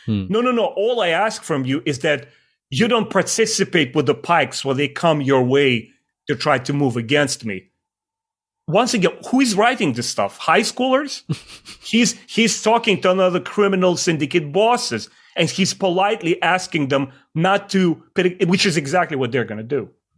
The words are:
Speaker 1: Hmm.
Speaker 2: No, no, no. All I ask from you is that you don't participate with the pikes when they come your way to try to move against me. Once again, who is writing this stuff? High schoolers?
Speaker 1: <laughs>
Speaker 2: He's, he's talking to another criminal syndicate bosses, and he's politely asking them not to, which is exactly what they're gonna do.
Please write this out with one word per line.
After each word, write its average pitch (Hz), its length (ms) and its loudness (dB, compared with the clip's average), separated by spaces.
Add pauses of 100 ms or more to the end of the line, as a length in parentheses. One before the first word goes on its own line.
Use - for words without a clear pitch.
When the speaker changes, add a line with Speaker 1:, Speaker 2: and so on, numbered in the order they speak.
Speaker 1:
Hmm. 101 220 -2
Speaker 2:
No, 208 120 0
no, 254 120 0
no. 226 140 0
All 226 340 -2
I 185 80 0
ask 202 340 -2
from 139 220 -4
you 135 200 -2
is 139 160 -2
that 147 280 -2 (420)
you 175 180 0
don't 226 220 0
participate 185 840 0
with 147 120 2
the 147 80 2
pikes - 500 -2
when 135 120 0
they 143 120 -2
come 151 320 2
your 135 220 4
way 127 480 2 (380)
to 143 80 -2
try 139 220 2
to 131 140 -6
move 139 240 0
against 131 480 0
me. 98 260 -10 (960)
Once 214 260 2
again, 180 200 2 (180)
who 254 100 2
is 240 140 2
writing 208 400 2
this 120 140 -6
stuff? - 280 -4
High 170 240 2
schoolers? 262 640 -2 (540)
Speaker 1:
<laughs> - 60 -20
Speaker 2:
He's, 226 300 2 (140)
he's - 360 0
talking 226 380 2
to 190 100 2
another 185 300 2
criminal 185 560 0
syndicate 156 560 -2
bosses, 214 560 0 (280)
and 165 120 2
he's 185 240 0
politely 185 680 0
asking 170 460 -2
them 139 220 0 (240)
not 196 360 0
to, 180 320 0 (420)
which 180 220 0
is 165 100 0
exactly 156 400 -2
what 127 160 -2
they're 120 140 -2
gonna 107 160 -10
do. 120 260 -6 (300)